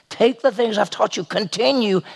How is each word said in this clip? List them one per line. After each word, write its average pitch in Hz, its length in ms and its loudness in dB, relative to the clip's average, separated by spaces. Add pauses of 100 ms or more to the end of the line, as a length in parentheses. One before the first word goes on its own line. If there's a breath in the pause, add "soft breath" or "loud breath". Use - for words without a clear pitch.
Take 240 320 0
the 262 100 2
things 220 280 0
I've 202 100 0
taught - 260 -2
you, 185 80 -4
continue 208 800 0 (140 loud breath)